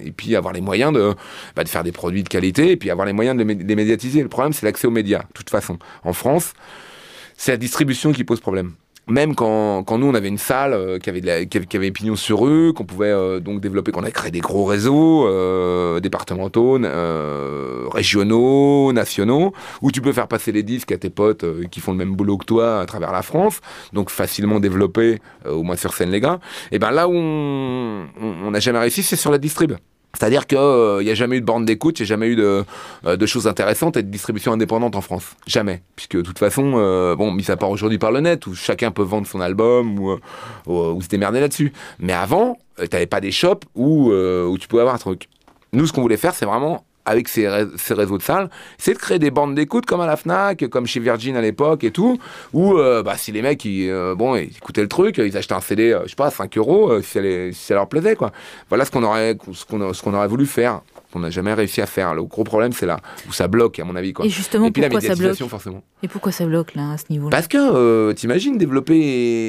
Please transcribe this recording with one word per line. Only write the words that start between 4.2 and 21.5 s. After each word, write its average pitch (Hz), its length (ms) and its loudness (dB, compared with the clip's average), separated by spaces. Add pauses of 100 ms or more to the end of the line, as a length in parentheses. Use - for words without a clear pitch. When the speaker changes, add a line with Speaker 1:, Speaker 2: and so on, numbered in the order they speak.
Speaker 1:
Le 120 60 -4
problème, 139 240 0
c'est - 140 -4
l'accès 107 200 -2
aux 123 40 4
médias, 101 300 0
de - 120 -14
toute - 160 -20
façon. 92 300 -4 (260)
En 90 80 -2
France, 151 400 0 (840)
c'est - 140 -2
la 123 40 2
distribution 131 560 0
qui 123 120 -2
pose 117 160 0
problème. 95 320 -4 (380)
Même 143 240 2
quand, 107 500 0
quand 113 120 0
nous, 127 100 2
on 143 60 4
avait 101 160 0
une 101 80 -4
salle, 131 380 0
euh, 95 240 -2
qui - 100 -6
avait 92 140 -4
de 92 40 -6
la, 87 200 0
qui - 100 -6
avait, - 100 0
qui - 120 -4
avait 95 120 0
pignon 107 240 -4
sur 101 260 0
rue, 156 340 6
qu'on 120 100 -8
pouvait, 92 220 -2
euh, 95 340 0
donc 98 220 -6
développer, 98 280 -2
qu'on 92 120 -4
a 101 80 -4
créé - 200 -6
des 85 100 -4
gros 98 260 0
réseaux, 139 600 4
euh, 90 760 0
départementaux, 98 840 0
euh, 71 1080 -4
régionaux, 131 1040 4
nationaux, 123 600 0 (260)
où 139 120 2
tu 139 100 -4
peux 139 100 2
faire 123 160 -2
passer 113 240 -2
les 104 100 0
disques 117 300 -6
à 90 60 -2
tes 95 100 -6
potes, 104 360 0
euh, 85 260 -4